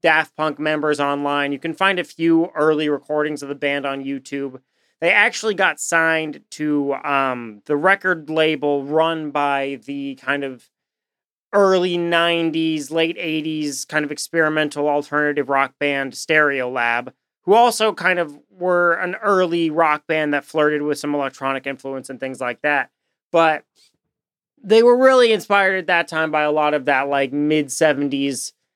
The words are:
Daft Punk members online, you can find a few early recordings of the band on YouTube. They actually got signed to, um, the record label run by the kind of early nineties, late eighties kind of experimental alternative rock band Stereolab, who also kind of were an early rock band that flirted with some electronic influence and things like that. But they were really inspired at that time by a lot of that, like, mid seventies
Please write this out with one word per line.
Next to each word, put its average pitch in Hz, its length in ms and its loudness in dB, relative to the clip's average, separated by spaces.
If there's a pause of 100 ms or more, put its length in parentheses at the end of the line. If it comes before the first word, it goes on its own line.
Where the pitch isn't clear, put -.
Daft 160 360 2
Punk 156 220 -4
members 151 420 -2
online, 143 500 -2
you 139 80 -6
can 165 140 -8
find 190 260 0
a 175 60 -6
few 165 500 0
early 156 320 2
recordings 151 560 -4
of 139 60 -12
the 143 60 -8
band 139 300 -4
on 139 160 -6
YouTube. 135 600 -8 (400)
They 165 100 2
actually 220 440 0
got 156 220 0
signed 160 640 0 (120)
to, 147 420 -2 (100)
um, 127 640 -4
the 151 100 0
record 175 540 0
label 147 560 0
run 156 460 0
by 139 520 -2
the 139 320 -8
kind 139 300 -4
of 131 240 -12 (840)
early 185 460 4
nineties, 165 920 0
late 165 280 0
eighties 156 640 -6
kind 151 220 -4
of 143 80 -8
experimental 151 760 -2
alternative 147 600 -2
rock 135 320 2
band 139 320 -4
Stereolab, 127 1000 0 (300)
who 185 120 2
also 226 380 4
kind 175 280 0
of 147 200 -6 (100)
were 175 440 2
an 185 220 -4
early 185 540 0
rock 151 380 0
band 156 260 0
that 143 120 -2
flirted 151 360 0
with 147 160 -2
some 147 160 -6
electronic 135 540 -4
influence 135 420 -10
and 131 120 -12
things 131 180 -8
like 123 220 -6
that. 147 280 0 (440)
But 160 320 2 (1000)
they 220 180 4
were 240 160 8
really 254 360 6
inspired 196 420 2
at 180 120 -6
that 170 200 2
time 160 240 -2
by 151 120 0
a 151 100 0
lot 151 200 2
of 139 120 -2
that, 139 240 0
like, 139 240 0
mid 147 360 0
seventies 139 840 -2 (220)